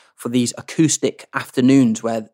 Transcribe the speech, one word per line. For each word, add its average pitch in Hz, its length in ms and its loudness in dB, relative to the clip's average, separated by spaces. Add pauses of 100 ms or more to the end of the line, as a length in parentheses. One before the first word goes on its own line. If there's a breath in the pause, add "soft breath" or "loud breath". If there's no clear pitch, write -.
(160 soft breath)
for - 140 -12
these 120 280 -2
acoustic - 760 -2
afternoons 131 680 2
where 113 320 -6